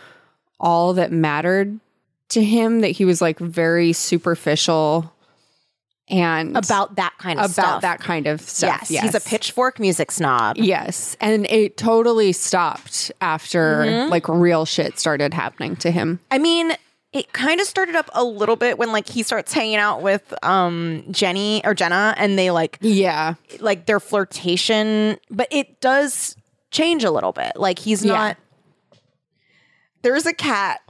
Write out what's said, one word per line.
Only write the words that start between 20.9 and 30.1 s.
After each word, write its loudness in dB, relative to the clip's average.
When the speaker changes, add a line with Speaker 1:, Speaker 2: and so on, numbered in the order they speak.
Speaker 2:
Jenny -2
or 0
Jenna, 2
and 2
they, 2
like, 0
Speaker 1:
Yeah. 2
Speaker 2:
like, -2
their 2
flirtation, 0
but -2
it -4
does 0
change 0
a 2
little 0
bit. -6
Like, -2
he's 0
Speaker 1:
Yeah. 2
Speaker 2:
not, -2
there's 2